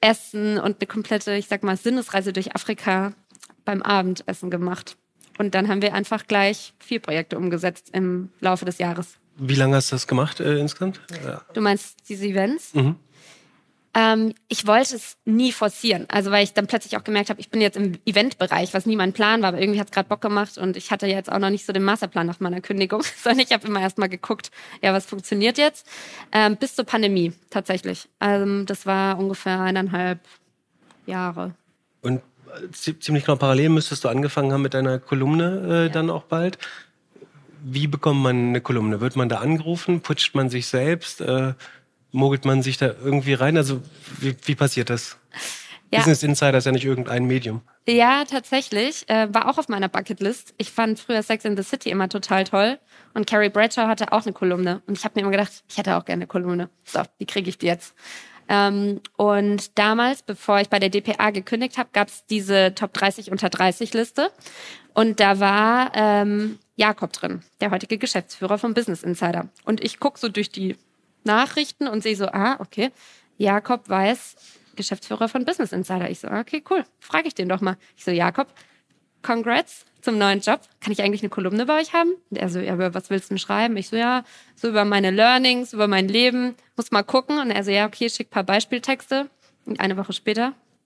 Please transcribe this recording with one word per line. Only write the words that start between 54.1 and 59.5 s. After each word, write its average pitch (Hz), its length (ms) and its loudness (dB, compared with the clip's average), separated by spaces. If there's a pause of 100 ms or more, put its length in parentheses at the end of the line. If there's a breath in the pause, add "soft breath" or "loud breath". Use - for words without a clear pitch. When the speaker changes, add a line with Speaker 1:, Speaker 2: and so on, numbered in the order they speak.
Speaker 1:
auch 220 120 2
eine 202 100 -4
Kolumne. 180 520 -2
Und 202 120 -4
ich - 60 -10
hab 214 120 -4
mir 202 80 0
immer 196 80 0
gedacht, 196 360 0
ich - 100 -16
hätte 190 200 0
auch 175 80 -4
gerne 175 160 -4
eine 175 60 -8
Kolumne. 180 420 -4 (140)
So, - 180 -2 (160)
wie 196 80 -10
krieg 190 220 -4
ich - 100 -6
die - 80 -6
jetzt? 175 300 -4 (520 loud breath)
Ähm, 202 540 2 (160)
und 202 600 2